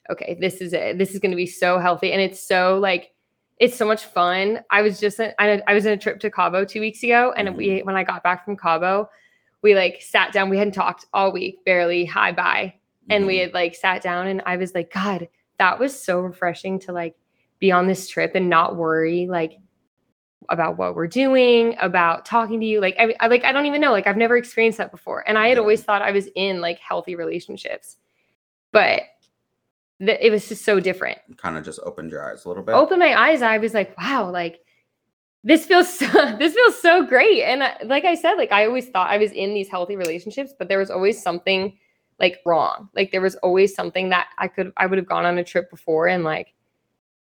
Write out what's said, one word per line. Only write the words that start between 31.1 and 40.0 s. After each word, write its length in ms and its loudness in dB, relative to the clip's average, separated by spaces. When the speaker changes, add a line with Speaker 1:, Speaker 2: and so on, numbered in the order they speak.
Speaker 2:
Kinda 180 -8
just 240 -14
opened 260 -12
your 200 -10
eyes 160 -16
a 20 -14
little 140 -10
bit. 120 -4
Speaker 1:
Opened 260 4
my 140 4
eyes. 140 2
I 160 0
was 160 -4
like, 240 -4
"Wow, 320 -4
like, 300 -8
this 220 6
feels 320 6
so, 80 -2
<laughs> 320 2
this 160 0
feels 260 4
so 240 6
great." 380 6
And 200 0
I, 220 -2
like 220 0
I 80 4
said, 220 0
like, 140 0
I 140 4
always 240 -2
thought 220 0
I 80 0
was 140 0
in 200 -4
these 160 -6
healthy 280 -8
relationships, 600 -8